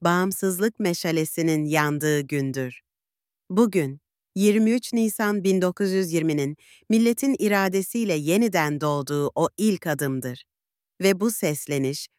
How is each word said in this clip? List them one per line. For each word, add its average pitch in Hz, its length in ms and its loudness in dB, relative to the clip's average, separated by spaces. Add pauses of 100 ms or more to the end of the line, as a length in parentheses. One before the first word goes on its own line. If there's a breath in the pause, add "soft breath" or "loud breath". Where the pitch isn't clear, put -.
bağımsızlık 185 800 0
meşalesinin 165 840 0
yandığı 151 560 0
gündür. 135 600 -6 (720)
Bugün, 180 500 0 (340)
yirmi 208 360 4
üç 247 220 -2
Nisan 208 520 0
bin 190 180 2
dokuz 185 300 0
yüz 185 200 0
yirminin 151 440 0 (340 soft breath)
milletin 233 480 2
iradesiyle 196 760 0
yeniden 156 680 2
doğduğu 147 540 -2
o 160 140 2 (100)
ilk 196 280 0
adımdır. 135 580 -4 (560)
Ve 196 200 2
bu 226 100 0
sesleniş, 147 760 -2 (100)